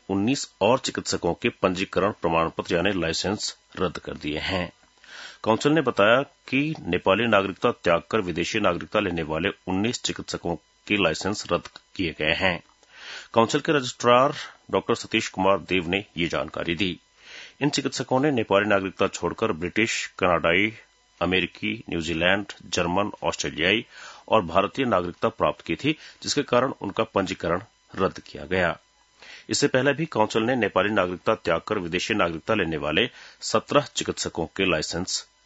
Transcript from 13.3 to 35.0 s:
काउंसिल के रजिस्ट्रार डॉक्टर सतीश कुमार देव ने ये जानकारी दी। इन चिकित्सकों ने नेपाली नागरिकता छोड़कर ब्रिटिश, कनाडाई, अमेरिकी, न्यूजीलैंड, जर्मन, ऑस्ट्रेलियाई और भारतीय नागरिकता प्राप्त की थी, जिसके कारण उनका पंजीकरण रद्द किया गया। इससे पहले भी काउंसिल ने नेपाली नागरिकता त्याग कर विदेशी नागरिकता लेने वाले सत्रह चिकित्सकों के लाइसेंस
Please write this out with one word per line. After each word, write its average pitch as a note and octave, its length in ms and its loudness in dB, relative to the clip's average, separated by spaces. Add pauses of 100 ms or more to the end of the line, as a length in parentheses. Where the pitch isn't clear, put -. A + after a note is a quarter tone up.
काउंसिल A2+ 260 4
के D#3+ 120 -2
रजिस्ट्रार B2+ 640 4 (360)
डॉक्टर G2 240 0
सतीश A2 340 -2
कुमार F#2+ 300 2
देव F2 300 -2
ने G2 160 0 (120)
ये E2 120 0
जानकारी D#2 460 -4
दी। F2 260 -4 (640)
इन D3 80 2
चिकित्सकों C3 500 -2
ने D3+ 100 2
नेपाली G#2 360 2
नागरिकता G2 420 0
छोड़कर F2+ 440 -2
ब्रिटिश, F2 540 -2 (120)
कनाडाई, F2+ 540 2 (500)
अमेरिकी, F#2 680 -2
न्यूजीलैंड, E2+ 560 0 (200)
जर्मन, F2+ 440 0 (120)
ऑस्ट्रेलियाई D#2+ 640 -2 (420)
और A2 140 4
भारतीय F#2+ 420 0
नागरिकता F#2 440 0
प्राप्त D#2+ 320 0
की E2 160 -4
थी, D3+ 220 -2 (240)
जिसके - 200 -2
कारण B2 300 2 (100)
उनका G2+ 220 -2
पंजीकरण F#2 580 -2 (340)
रद्द F#2 220 0
किया - 260 -16
गया। E2+ 340 0 (680)
इससे C#3 200 2
पहले C3+ 240 2
भी D3+ 140 -2
काउंसिल A2 360 2
ने B2+ 140 2
नेपाली G2 340 2
नागरिकता F#2 440 2
त्याग E2 340 0
कर G#2+ 100 0
विदेशी F2 360 -2
नागरिकता F2 400 0
लेने E2 220 0
वाले D#2 340 0 (300)
सत्रह - 400 0
चिकित्सकों - 680 -4
के F#2+ 240 0
लाइसेंस E2 580 -2 (180)